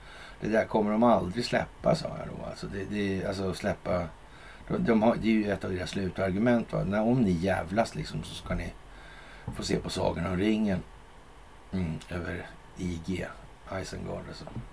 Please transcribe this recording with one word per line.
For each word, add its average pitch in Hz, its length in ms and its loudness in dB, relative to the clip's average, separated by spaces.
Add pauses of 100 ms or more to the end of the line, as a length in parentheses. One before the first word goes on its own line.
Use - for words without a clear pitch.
(400)
det - 80 -2
där 107 160 4
kommer 104 280 2
de 110 100 4
aldrig 107 420 4
släppa, - 500 2
sa - 140 -2 (100)
jag - 100 -8
då. - 160 -10
Alltså, - 220 -10
det, 98 180 -6
det, 98 420 -2
alltså 95 280 -2
släppa... 90 520 -2 (600)
De, 98 160 2
de 110 180 6
har, 113 140 6
det 104 120 0
är 113 40 8
ju 104 180 4
ett 95 140 0
av 98 80 0
deras 92 180 -2
slutargument, 98 840 2
va? 104 120 2
När, 101 180 2
om 123 200 4
ni 98 80 6
jävlas 92 640 2
liksom, - 280 -6
så - 120 -10
ska - 200 -6
ni - 180 -4 (760)
få - 160 -8
se 98 160 2
på 90 120 -6
Sagan 87 360 0
om 92 100 0
ringen. 104 460 4 (880)
Mm, 85 260 0 (120)
över 87 360 -6 (300)
I 87 300 -4
G, 90 200 -2 (540)
Isengard 90 500 -6
och 82 60 -12
så. - 80 -12 (280)